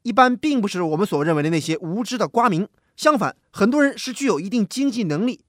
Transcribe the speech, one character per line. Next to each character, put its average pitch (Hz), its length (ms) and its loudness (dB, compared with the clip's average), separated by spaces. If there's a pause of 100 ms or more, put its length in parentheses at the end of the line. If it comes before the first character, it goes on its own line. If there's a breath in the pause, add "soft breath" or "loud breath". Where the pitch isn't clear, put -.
一 233 60 -4
般 247 240 4
并 285 240 0
不 208 80 0
是 190 140 -4
我 156 160 0
们 202 100 0
所 143 160 0
认 156 140 2
为 147 60 2
的 156 80 0
那 165 100 0
些 165 220 -2
无 185 200 -4
知 240 140 -6
的 214 100 -2
瓜 233 220 2
民， 165 180 0 (300)
相 302 220 2
反， 143 180 -4 (140)
很 208 200 0
多 294 140 4
人 277 140 2
是 247 160 -10
具 277 100 -6
有 208 160 0
一 190 80 -8
定 214 180 0
经 277 240 -4
济 226 140 -4
能 160 220 -2
力 247 220 -6